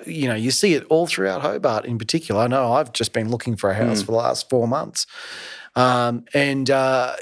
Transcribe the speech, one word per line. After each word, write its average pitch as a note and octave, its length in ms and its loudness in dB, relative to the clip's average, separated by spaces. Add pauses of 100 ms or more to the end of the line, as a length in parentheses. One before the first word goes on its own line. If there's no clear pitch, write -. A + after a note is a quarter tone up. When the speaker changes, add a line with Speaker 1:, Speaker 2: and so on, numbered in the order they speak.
Speaker 1:
you D3+ 220 -4
know, A#2 80 0
you A2+ 160 0
see F3+ 220 2
it C#3 160 0
all D#3+ 180 4
throughout F#2+ 340 -2
Hobart A2 440 0
in A#2+ 120 -4
particular. G#2+ 440 -2
I A#2+ 60 2
know B2 260 2
I've C3+ 180 2
just - 220 -4
been A2+ 180 -2
looking A#2 240 -4
for G2 160 0
a F#2+ 40 0
house A2 260 0
Speaker 2:
Mm. G2 40 -4
Speaker 1:
for G#2+ 60 -6
the A2+ 60 2
last B2 320 -2
four A#2+ 180 2
months. - 400 -4 (680)
Um, B2 580 2
and, C#3 360 0
uh, C3 520 2